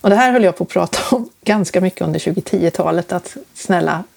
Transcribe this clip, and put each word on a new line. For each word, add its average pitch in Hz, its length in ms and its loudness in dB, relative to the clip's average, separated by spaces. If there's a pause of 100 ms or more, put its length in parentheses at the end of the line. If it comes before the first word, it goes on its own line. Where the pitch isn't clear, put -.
Och 208 100 4
det 202 60 6
här 254 160 4
höll 247 120 4
jag 180 120 2
på 175 80 -4
att - 60 -12
prata - 280 -2 (180)
om 233 120 -6 (160)
ganska 202 360 0
mycket 185 220 -2
under 160 160 -2
tjugohundratio-talet, 170 920 -2
att - 240 -8 (180)
snälla 170 500 -2 (120)